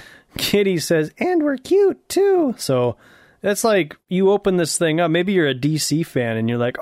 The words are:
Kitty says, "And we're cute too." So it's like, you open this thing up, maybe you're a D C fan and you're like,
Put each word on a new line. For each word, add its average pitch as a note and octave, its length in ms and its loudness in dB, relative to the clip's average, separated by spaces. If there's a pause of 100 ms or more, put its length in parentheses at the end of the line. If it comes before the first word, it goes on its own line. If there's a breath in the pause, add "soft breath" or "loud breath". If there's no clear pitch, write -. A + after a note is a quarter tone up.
(380 loud breath)
Kitty G3 400 0
says, D#3 400 0
"And F4 260 0
we're C#4 140 -2
cute F#4+ 500 0
too." F4+ 500 0
So B2 400 0 (440 soft breath)
it's G3+ 220 -2
like, G3 340 0 (100)
you F#3+ 220 2
open G3+ 280 2
this E3 200 -2
thing D#3+ 220 0
up, F3 100 2
maybe F3+ 240 0
you're E3+ 140 2
a C3+ 80 0
D D3 240 -2
C D#3 240 -2
fan A#2 340 -2
and A2+ 100 0
you're A#2+ 120 -2
like, B2 220 -2